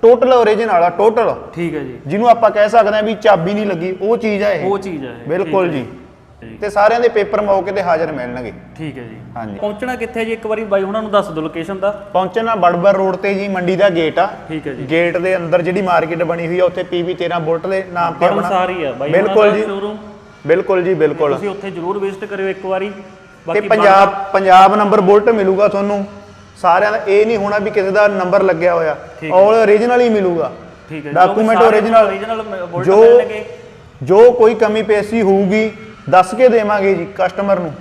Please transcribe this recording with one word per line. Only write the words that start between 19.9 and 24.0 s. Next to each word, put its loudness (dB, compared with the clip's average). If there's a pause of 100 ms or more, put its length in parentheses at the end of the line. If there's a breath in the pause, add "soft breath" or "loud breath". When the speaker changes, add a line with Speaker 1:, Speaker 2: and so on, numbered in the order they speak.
Speaker 1:
ਬਿਲਕੁਲ 0
ਜੀ, 0
ਬਿਲਕੁਲ। 0
Speaker 2:
ਤੁਸੀਂ -6
ਉੱਥੇ -10
ਜ਼ਰੂਰ -6
ਵਿਜ਼ਿਟ -8
ਕਰਿਓ -6
ਇੱਕ -8
ਵਾਰੀ। -4
Speaker 1:
ਤੇ -16 (440)
Speaker 2:
ਬਾਕੀ -2
Speaker 1:
ਪੰਜਾਬ, 4